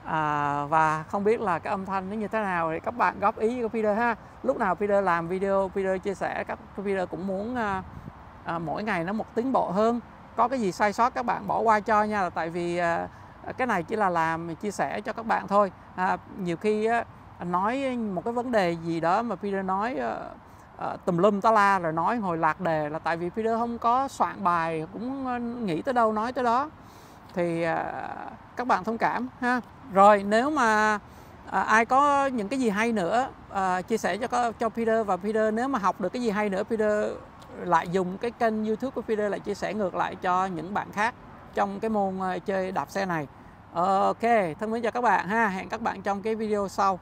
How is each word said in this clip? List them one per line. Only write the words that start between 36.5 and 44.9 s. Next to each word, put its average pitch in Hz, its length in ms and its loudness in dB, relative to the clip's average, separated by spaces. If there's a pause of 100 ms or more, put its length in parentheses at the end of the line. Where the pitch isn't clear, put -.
Peter 214 500 0 (460)
lại 175 300 2
dùng 185 300 -2
cái 240 120 -4
kênh 220 340 0
YouTube 220 260 -2
của 247 120 -6
Peter 208 280 -2
lại 190 100 -4
chia 202 140 -6
sẻ 180 200 -6
ngược 196 200 -2
lại 175 220 -2
cho 185 300 2
những 180 280 -6
bạn 175 180 -4
khác 208 220 -2 (400)
trong 202 260 -2
cái 220 80 -2
môn, 196 320 0
ờ, 185 180 -2
chơi 190 340 -2
đạp 147 180 -4
xe 196 160 -2
này. 160 200 -2 (480)
Ok, 190 480 2 (380)
thân 214 100 -4
mến 233 120 -2
chào 226 100 0